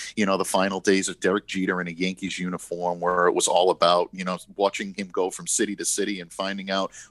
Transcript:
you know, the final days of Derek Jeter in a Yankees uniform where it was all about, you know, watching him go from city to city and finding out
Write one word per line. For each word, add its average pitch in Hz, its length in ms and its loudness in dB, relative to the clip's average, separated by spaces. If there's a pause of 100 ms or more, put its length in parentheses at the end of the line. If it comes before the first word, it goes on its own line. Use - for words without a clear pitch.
(160)
you 107 100 2
know, 95 100 4
the 95 80 2
final 95 360 0
days 95 280 4
of 90 120 -10
Derek 101 260 0
Jeter 92 340 -2
in 87 60 -6
a 87 60 -8
Yankees 92 460 -4
uniform 87 600 -4
where 87 300 2
it - 60 6
was 90 120 2
all 90 240 4
about, 87 420 4
you 92 120 -8
know, 90 140 -4 (180)
watching 98 380 0
him 98 180 -8
go 95 180 0
from 90 160 -10
city 101 300 -2
to 87 80 -8
city 101 360 -2
and 85 120 -16
finding 98 380 -6
out 95 200 -2 (200)